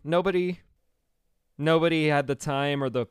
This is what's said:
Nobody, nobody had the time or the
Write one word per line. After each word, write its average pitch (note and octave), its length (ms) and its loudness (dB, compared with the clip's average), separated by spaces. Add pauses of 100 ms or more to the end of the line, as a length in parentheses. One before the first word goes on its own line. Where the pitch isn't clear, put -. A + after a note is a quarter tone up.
Nobody, F3+ 560 -2 (960)
nobody D#3+ 500 2
had C#3+ 200 2
the C#3 80 -2
time C#3+ 480 -2
or C3 60 -2
the A#2+ 220 -2